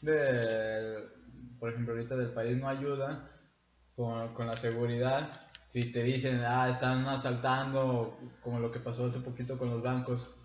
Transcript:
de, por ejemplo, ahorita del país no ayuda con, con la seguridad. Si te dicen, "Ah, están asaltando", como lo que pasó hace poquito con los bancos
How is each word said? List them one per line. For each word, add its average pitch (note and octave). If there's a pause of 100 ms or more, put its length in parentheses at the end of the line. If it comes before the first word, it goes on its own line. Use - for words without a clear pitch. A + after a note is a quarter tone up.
de, A2+ (500)
por A#2
ejemplo, A#2
ahorita A#2+
del A#2+
país A#2
no C3
ayuda C#3 (720)
con, A#2
con A#2
la A2+
seguridad. A#2+ (380)
Si A#2+
te A#2+
dicen, B2+
"Ah, B2+
están B2+
asaltando", C3 (240)
como A#2+
lo A#2
que -
pasó B2
hace B2
poquito B2+
con B2
los A#2
bancos B2+ (100)